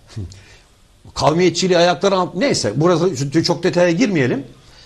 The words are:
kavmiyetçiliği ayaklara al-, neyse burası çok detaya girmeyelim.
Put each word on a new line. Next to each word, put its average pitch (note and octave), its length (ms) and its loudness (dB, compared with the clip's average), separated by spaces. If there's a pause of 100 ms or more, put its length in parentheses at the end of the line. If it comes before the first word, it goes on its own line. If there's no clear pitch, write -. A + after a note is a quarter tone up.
(1120)
kavmiyetçiliği E3+ 640 2
ayaklara F3 400 2
al-, F3+ 180 -2
neyse F#3+ 400 -2
burası D#3 680 0
çok D#3+ 200 -2
detaya F3 280 2
girmeyelim. F3+ 540 0 (400)